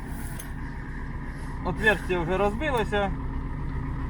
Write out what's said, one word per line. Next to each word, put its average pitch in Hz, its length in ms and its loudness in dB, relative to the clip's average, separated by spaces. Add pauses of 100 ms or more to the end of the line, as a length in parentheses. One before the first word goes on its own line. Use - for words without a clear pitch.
(1600)
Отверстя 180 540 4
вже 170 180 2
розбилося. 208 720 4 (1000)